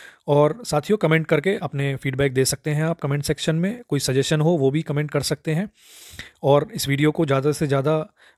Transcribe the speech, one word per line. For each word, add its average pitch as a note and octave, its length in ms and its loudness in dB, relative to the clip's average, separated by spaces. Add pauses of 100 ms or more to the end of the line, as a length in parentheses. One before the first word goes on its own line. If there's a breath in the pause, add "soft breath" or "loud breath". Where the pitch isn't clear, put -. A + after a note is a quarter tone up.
(280 loud breath)
और D3+ 380 4
साथियों D3+ 320 0
कमेंट D#3+ 300 2
करके E3 300 0
अपने C#3 380 -4
फीडबैक C3+ 380 -2
दे C3 120 2
सकते - 240 -4
हैं D3+ 140 0
आप E3 160 -2
कमेंट C#3+ 240 -2
सेक्शन D#3 320 -2
में, G3 320 -2
कोई C#3+ 120 -2
सजेशन C#3 420 0
हो D#3 80 4
वो C#3 220 2
भी D#3 100 0
कमेंट D3+ 300 -4
कर C#3+ 100 0
सकते D3+ 320 -4
हैं। F#3+ 160 -4 (720 loud breath)
और C#3+ 320 4
इस - 120 -6
वीडियो C#3+ 240 2
को E3 140 -2
ज़्यादा C3+ 260 0
से D3+ 160 -4
ज़्यादा C#3+ 460 -2 (240 soft breath)